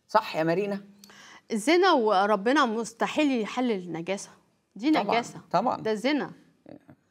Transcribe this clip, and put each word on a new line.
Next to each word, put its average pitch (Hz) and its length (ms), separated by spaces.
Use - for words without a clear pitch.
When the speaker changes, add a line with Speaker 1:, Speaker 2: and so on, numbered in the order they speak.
Speaker 1:
صح - 280
يا 156 80
مارينا؟ 196 380
Speaker 2:
زنا، 349 400
وربنا 214 720
مستحيل 233 760
يحلل 247 300
النجاسة. 180 580
دي 233 160
Speaker 1:
طبعًا، 311 120
Speaker 2:
نجاسة. 233 380
Speaker 1:
طبعًا. 202 300
Speaker 2:
ده 220 120
زنا. 220 380